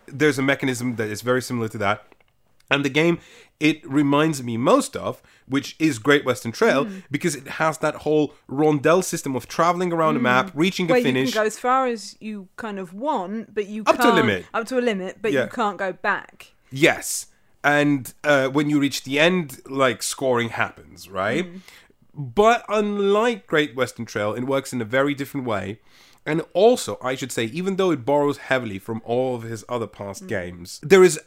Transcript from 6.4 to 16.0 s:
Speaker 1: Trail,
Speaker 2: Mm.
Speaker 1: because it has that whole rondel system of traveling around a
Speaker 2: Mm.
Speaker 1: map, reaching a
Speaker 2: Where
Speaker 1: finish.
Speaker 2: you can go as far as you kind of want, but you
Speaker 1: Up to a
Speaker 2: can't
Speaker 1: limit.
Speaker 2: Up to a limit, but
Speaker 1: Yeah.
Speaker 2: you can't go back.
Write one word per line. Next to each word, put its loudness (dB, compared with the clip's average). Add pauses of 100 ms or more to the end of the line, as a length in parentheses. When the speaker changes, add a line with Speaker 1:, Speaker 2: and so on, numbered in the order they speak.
Speaker 1:
Trail, 2
Speaker 2:
Mm. -14
Speaker 1:
because -2
it -14 (140)
has 0
that -2
whole 0 (140)
rondel 4
system -6
of -6
traveling 0
around 2
a -2
Speaker 2:
Mm. 0
Speaker 1:
map, 2
reaching 0
a 4
Speaker 2:
Where 4
Speaker 1:
finish. 2
Speaker 2:
you -2
can 0
go 2
as -4
far 2
as -6
you -12
kind -10
of -12
want, -6
but -4
you -10
Speaker 1:
Up 6
to 0
a 4
Speaker 2:
can't 6
Speaker 1:
limit. 2
Speaker 2:
Up -4
to 0
a 2
limit, -4
but -2
Speaker 1:
Yeah. 2
Speaker 2:
you -4
can't -4
go -4
back. -6 (180)